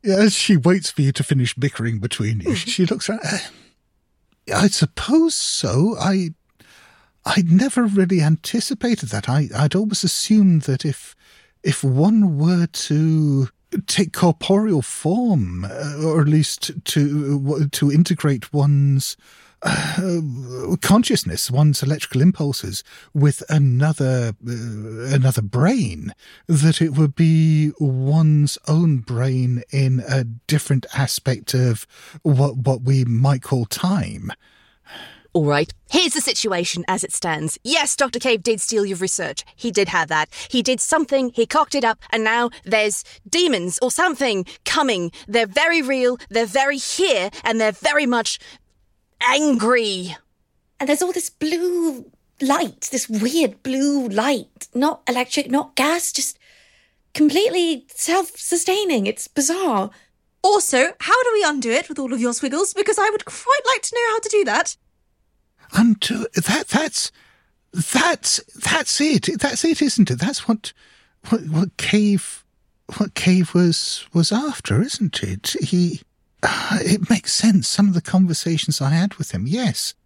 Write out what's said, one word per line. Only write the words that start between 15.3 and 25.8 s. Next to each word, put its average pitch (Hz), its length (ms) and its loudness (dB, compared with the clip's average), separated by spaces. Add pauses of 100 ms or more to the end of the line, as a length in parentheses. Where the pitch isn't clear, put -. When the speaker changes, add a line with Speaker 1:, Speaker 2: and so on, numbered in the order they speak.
Speaker 1:
uh, 147 380 -8
or 160 180 2
at 143 60 4
least - 580 0
to, - 160 0
uh, 143 380 0
w-, 143 300 -2
to 143 220 0
integrate 151 600 0
one's, 139 640 2 (460)
uh, 170 580 -2 (600)
consciousness, - 680 2
one's 143 320 2
electrical 135 400 -2
impulses 143 640 0 (320)
with 143 340 2
another, 131 840 2 (140)
uh, 120 40 -8 (600)
another 131 300 2
brain, 120 720 0 (320)